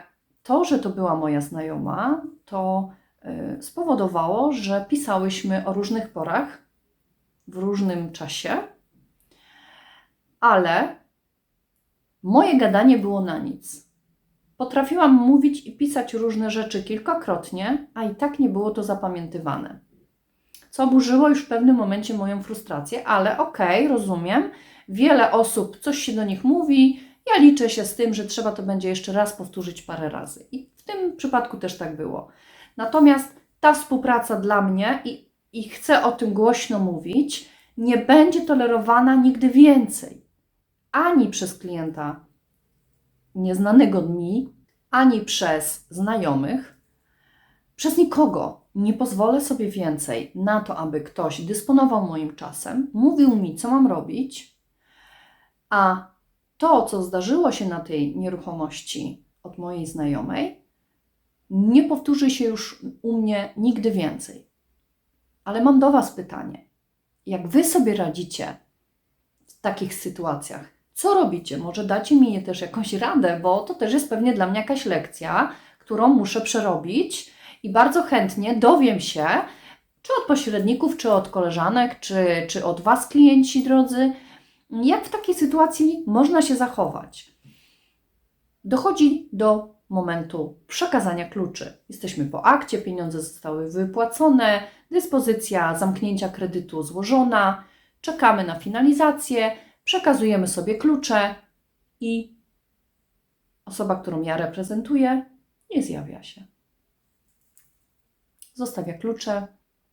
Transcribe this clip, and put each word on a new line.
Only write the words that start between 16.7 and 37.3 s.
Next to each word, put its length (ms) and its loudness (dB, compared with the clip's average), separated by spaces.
kilkakrotnie, 1120 -4
a 100 -8
i 100 -4
tak 240 -6
nie 100 2
było 220 -2
to 120 -6
zapamiętywane. 1000 -6
Co 140 -2
oburzyło 440 4
już 160 2
w 40 -20
pewnym 280 4
momencie 380 -2
moją 280 -4
frustrację, 680 -10
ale 300 0
okej, 500 0
rozumiem, 640 -2
wiele 440 4
osób, 460 0
coś 200 -4
się 140 -6
do 120 -2
nich 200 -6
mówi, 560 4
ja 160 6
liczę 280 8
się 140 -4
z 100 -10
tym, 200 0
że 100 -6
trzeba 280 -4
to 100 -8
będzie 260 -4
jeszcze 240 -6
raz 200 0
powtórzyć 500 -12
parę 260 -8
razy. 440 -14
I 240 -14
w 60 -20
tym 340 -6
przypadku 400 -2
też 220 -10
tak 180 -10
było. 320 -10
Natomiast 640 4
ta 120 6
współpraca 680 -2
dla 220 2
mnie, 420 0
i, 260 -12
i 160 -10
chcę 360 2
o 80 2
tym 220 -2
głośno 440 2
mówić, 720 -2